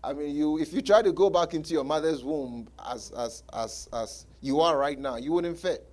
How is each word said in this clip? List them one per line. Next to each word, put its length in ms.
I 100
mean, 220
you, 220
if 160
you 80
try 220
to 80
go 180
back 240
into 200
your 100
mother's 400
womb 440
as, 220
as, 320
as, 400
as 320
you 180
are 160
right 220
now, 200
you 140
wouldn't 280
fit. 340